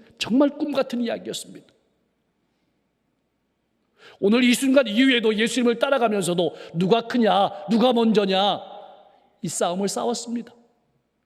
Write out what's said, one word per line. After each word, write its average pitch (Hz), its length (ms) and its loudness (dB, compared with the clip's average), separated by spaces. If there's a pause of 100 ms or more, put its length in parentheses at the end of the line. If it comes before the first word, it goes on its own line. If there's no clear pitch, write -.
(180)
정말 277 320 2
꿈 294 220 -8
같은 262 280 -4
이야기였습니다. - 680 -10 (2500)
오늘 233 240 4
이 247 100 6
순간 262 320 4
이후에도 226 480 2
예수님을 233 440 0
따라가면서도 208 760 0 (200)
누가 190 340 2
크냐, 202 640 0
누가 233 220 2
먼저냐, 202 680 2 (840)
이 185 60 -6
싸움을 190 400 -2
싸웠습니다. 233 680 -6 (720)